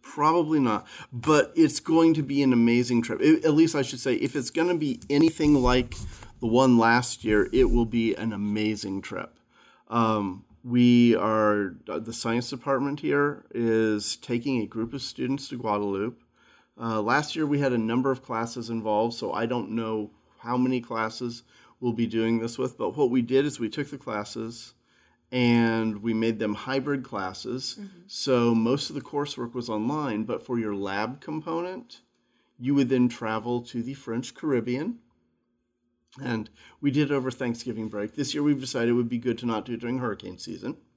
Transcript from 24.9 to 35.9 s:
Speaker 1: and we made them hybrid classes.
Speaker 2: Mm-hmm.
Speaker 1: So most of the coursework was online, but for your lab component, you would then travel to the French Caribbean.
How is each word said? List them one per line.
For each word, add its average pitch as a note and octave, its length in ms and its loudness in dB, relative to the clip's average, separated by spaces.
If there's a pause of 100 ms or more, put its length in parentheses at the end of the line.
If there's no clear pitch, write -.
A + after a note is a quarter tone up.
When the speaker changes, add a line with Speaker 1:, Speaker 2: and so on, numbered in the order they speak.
Speaker 1:
and A#2 680 2
we A2+ 120 -2
made A2+ 260 0
them G#2+ 160 -2
hybrid C3+ 480 -4
classes. G2+ 760 -8
Speaker 2:
Mm-hmm. G3+ 280 -18
Speaker 1:
So A#2+ 480 2
most A#2 340 0
of D3+ 60 -12
the C3+ 60 -6
coursework C#3+ 520 -6
was B2 160 -8
online, A#2 540 -4
but G#2 220 -6
for A#2+ 120 -4
your G#2+ 180 -2
lab G2+ 460 -4
component, E3+ 800 -8 (580)
you C3 180 -2
would C3+ 140 2
then B2 200 4
travel A#2 540 -4
to A#2 200 -8
the C3 100 -8
French A#2+ 400 -8
Caribbean. C#3 640 -2 (1200)